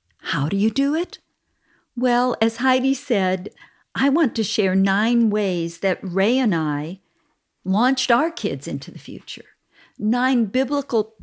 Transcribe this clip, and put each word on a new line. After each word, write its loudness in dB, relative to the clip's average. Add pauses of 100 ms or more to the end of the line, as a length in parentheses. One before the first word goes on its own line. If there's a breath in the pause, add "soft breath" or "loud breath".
(180)
How -4
do -2
you 2
do 0
it? -6 (760)
Well, 2
as 0
Heidi 2
said, 0 (440 soft breath)
I 2
want 2
to 0
share 0
nine 2
ways -2
that -2
Ray 0
and 2
I -4 (640)
launched 0
our 2
kids -6
into -8
the -14
future. -16 (500 soft breath)
Nine 2
biblical -2